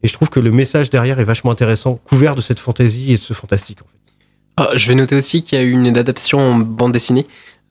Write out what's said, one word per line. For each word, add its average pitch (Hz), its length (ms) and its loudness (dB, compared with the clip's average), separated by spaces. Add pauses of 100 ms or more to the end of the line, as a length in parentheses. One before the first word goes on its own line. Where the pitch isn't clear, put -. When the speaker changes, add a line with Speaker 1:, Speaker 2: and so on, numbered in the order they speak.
Speaker 1:
Et 117 60 0
je - 60 -4
trouve - 180 0
que - 80 0
le 113 120 2
message 131 380 0
derrière 131 300 0
est 117 40 0
vachement 113 280 0
intéressant, 117 520 -2
couvert 139 320 2
de 127 60 -4
cette - 180 -4
fantaisie 123 540 0
et 110 40 4
de - 60 -12
ce - 100 -12
fantastique, - 500 -6
en - 20 -20
fait. - 140 -20 (580)
Speaker 2:
Ah, - 180 -2
je 127 120 -2
vais 123 80 2
noter 131 200 2
aussi 151 280 0
qu'il 135 160 -2
y - 20 0
a - 20 0
eu 123 80 0
une 123 240 2
adaptation 123 440 0
en 127 160 2
bande 113 360 0
dessinée, 123 360 0 (440)